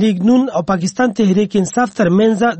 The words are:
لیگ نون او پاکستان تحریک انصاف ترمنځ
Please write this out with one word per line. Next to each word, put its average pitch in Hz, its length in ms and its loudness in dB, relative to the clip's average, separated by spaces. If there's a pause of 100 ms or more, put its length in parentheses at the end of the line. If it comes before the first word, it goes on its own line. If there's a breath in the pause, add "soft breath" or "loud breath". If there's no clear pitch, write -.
لیگ 214 140 0
نون 247 280 2 (120)
او - 100 0
پاکستان 190 440 -2 (100)
تحریک 202 340 2
انصاف 202 400 -2
ترمنځ 208 640 2